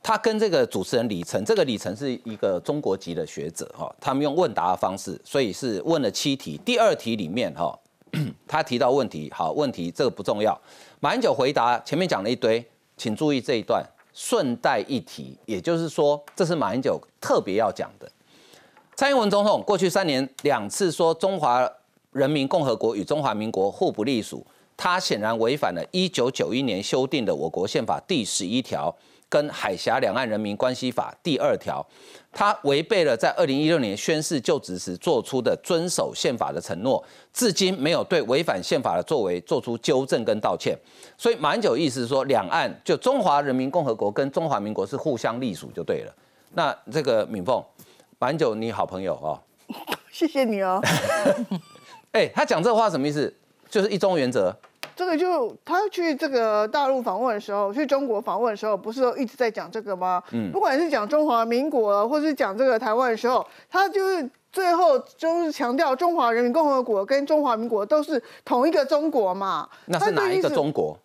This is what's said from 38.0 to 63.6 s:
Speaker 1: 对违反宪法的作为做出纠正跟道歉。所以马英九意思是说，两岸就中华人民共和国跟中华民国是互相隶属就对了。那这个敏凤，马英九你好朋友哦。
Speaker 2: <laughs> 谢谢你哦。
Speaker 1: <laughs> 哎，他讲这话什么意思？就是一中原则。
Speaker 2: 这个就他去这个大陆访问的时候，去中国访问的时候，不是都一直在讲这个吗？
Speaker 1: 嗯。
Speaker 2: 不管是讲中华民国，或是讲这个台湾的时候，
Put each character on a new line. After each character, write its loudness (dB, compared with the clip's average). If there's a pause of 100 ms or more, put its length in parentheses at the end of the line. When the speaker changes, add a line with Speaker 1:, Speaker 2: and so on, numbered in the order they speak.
Speaker 1:
对 2
违 2
反 -2
宪 0
法 0
的 2
作 0
为 0
做 -2
出 -6
纠 2
正 0
跟 0
道 0
歉。 -4 (400)
所 2
以 0
马 0
英 -2
九 2
意 2
思 -4
是 -2
说， 0
两 2
岸 0 (100)
就 2
中 2
华 4
人 0
民 0
共 0
和 0
国 -2
跟 -2
中 -2
华 0
民 -6
国 -2
是 -8
互 -2
相 -4
隶 -4
属 -12
就 -8
对 -4
了。 -16 (400)
那 0 (160)
这 -2
个 0
敏 -8
凤， 0 (560)
马 0
英 -4
九 2
你 -4
好 -2
朋 -8
友 -2
哦。 -6 (360)
Speaker 2:
<laughs> -12
谢 -2
谢 2
你 0
哦。 0 (640)
Speaker 1:
<laughs> -12
哎， 2
他 2
讲 2
这 4
话 4
什 0
么 0
意 0
思？ -2 (360)
就 2
是 2
一 0
中 2
原 2
则。 2 (400)
Speaker 2:
这 -4
个 0
就 0
他 0
去 0
这 -2
个 2
大 0
陆 2
访 -2
问 0
的 -4
时 -8
候， 0
去 -2
中 0
国 0
访 -2
问 2
的 -4
时 -10
候， 0
不 -6
是 -2
都 2
一 -2
直 -14
在 0
讲 -10
这 -8
个 -6
吗？ -2
Speaker 1:
嗯。 -4
Speaker 2:
不 -2
管 2
是 0
讲 0
中 2
华 2
民 0
国， 2
或 2
是 2
讲 -2
这 2
个 4
台 0
湾 2
的 2
时 -2
候， 2 (240)